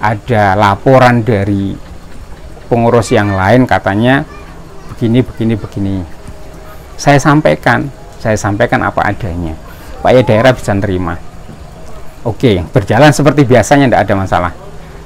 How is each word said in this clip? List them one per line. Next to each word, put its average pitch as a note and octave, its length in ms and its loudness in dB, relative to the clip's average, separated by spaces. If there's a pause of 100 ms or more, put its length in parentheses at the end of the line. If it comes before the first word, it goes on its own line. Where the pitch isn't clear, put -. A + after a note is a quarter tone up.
ada G#2 560 0
laporan A#2+ 640 4
dari G2 560 -2 (880)
pengurus A#2 480 2
yang G2+ 240 0
lain, A#2 320 4
katanya A2 560 0 (640)
begini, A#2+ 320 0
begini, A2+ 320 -2
begini. G2 420 -4 (1000)
Saya C#3 240 2
sampaikan, D3 720 2 (320)
saya A2 160 0
sampaikan A2 480 0
apa G2+ 160 0
adanya. E2+ 560 -4 (460)
Pak F#2 100 4
Yai B2+ 100 6
daerah A#2+ 280 4
bisa A2 240 -2
nerima. F2+ 400 -2 (1080)
Oke, G#2+ 480 0
berjalan A2+ 400 4
seperti C#3+ 320 4
biasanya, B2 480 4
ndak F#2+ 160 4
ada G#2+ 80 0
masalah. F#2 360 0 (540)